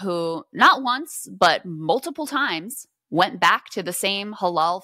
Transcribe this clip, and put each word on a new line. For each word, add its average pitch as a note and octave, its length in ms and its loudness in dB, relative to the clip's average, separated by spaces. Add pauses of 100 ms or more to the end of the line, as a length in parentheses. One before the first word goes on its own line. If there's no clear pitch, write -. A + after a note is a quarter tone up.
who E3+ 500 -4
not C4 300 4
once, C4 500 -6
but F#3 340 4
multiple F#3 600 -2
times A#3 640 -4 (240)
went F3 280 2
back F#3 300 4
to G3 140 -6
the F3 100 -6
same G3 400 -4
halal F3 500 0